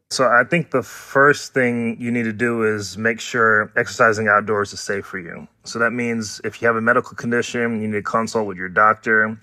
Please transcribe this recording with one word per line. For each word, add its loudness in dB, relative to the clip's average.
So 0
I 4
think -2
the 0
first 0
thing 0
you -6
need 0
to -2
do 0
is -2
make -2
sure 2
exercising 2
outdoors 2
is -12
safe -6
for -12
you. -14
So -10
that 2
means -4
if -8
you 4
have 2
a -2
medical 0
condition, -2
you -4
need -4
to -4
consult -2
with -8
your -10
doctor 2